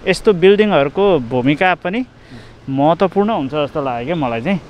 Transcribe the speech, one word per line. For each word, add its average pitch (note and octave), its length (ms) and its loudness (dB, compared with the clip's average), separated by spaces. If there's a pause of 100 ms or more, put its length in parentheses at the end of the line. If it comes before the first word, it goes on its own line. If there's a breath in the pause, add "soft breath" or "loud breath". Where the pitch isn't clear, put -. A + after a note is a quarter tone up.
यस्तो G3 260 2
बिल्डिङहरूको F#3 840 2
भूमिका C3 560 0
पनि G#3 300 -6 (640 loud breath)
महत्त्वपूर्ण E3+ 600 0
हुन्छ D3+ 240 -4
जस्तो D3+ 320 -4
लाग्यो A#2+ 200 -4
क्या E3+ 100 -4
मलाई A#2+ 260 -4
चाहिँ। F3 180 -2 (100)